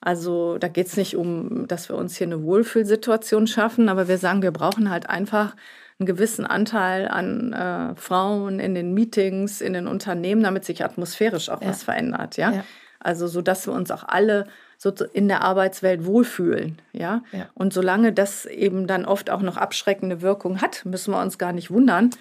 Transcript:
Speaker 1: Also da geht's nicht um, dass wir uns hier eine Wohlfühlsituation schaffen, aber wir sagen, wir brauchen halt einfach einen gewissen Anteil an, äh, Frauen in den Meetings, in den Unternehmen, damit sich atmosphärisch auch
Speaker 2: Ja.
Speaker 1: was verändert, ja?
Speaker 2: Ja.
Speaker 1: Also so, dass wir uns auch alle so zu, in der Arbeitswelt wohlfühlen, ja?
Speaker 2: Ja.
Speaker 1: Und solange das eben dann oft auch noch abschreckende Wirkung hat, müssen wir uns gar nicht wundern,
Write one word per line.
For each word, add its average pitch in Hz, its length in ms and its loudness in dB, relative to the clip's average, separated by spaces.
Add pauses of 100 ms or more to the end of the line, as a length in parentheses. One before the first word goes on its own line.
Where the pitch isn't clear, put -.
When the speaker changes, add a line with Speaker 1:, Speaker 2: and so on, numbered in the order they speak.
Speaker 1:
Also 170 580 -2
da 175 80 -2
geht's 180 300 -2
nicht 190 200 -2
um, 170 520 -4
dass 175 200 -6
wir - 80 -6
uns 180 200 -6
hier 185 100 -2
eine 165 160 -4
Wohlfühlsituation 220 1040 2
schaffen, 226 420 2
aber 185 200 2
wir 185 100 4
sagen, 185 240 2
wir 185 80 4
brauchen 190 400 0
halt 175 180 -4
einfach 208 460 0 (460)
einen 190 60 0
gewissen 190 400 0
Anteil 190 600 0
an, - 460 -4
äh, 180 420 -4
Frauen 196 640 0
in 190 160 -2
den 175 180 -2
Meetings, 202 680 0
in 196 120 -2
den 180 140 -4
Unternehmen, 196 560 0
damit 190 220 0
sich 180 200 -6
atmosphärisch 175 640 -2
auch - 140 -6
Speaker 2:
Ja. 196 60 -2
Speaker 1:
was - 160 -6
verändert, - 520 -4
ja? 190 160 0
Speaker 2:
Ja. 190 120 -2 (340)
Speaker 1:
Also 170 300 -4
so, 175 140 -4
dass 185 240 0
wir - 80 -4
uns 180 160 -4
auch - 160 -8
alle 202 400 2 (320)
so 196 120 0
zu, - 140 -6
in 208 240 2
der 196 140 2
Arbeitswelt 185 640 2
wohlfühlen, 185 760 2 (120)
ja? 196 300 -4 (100)
Speaker 2:
Ja. 185 220 -10
Speaker 1:
Und 190 180 0
solange 190 400 4
das 202 340 0
eben 190 400 0
dann 185 180 0
oft - 260 0
auch 196 120 0
noch 180 160 -2
abschreckende 190 640 -2
Wirkung 190 380 0
hat, - 240 -4
müssen 185 280 -4
wir 185 80 2
uns 190 180 -4
gar 180 140 -4
nicht 170 180 -8
wundern, 226 400 6 (100)